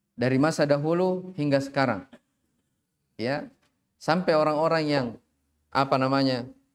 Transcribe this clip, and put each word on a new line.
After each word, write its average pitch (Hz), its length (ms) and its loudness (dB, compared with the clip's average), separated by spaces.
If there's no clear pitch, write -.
Dari 131 240 0
masa 156 240 2
dahulu 170 720 -2
hingga 143 240 0
sekarang. 135 480 -2
Ya. 135 240 -4
Sampai 175 320 0
orang-orang 156 560 2
yang, 139 180 0
apa 135 320 2
namanya, 131 480 0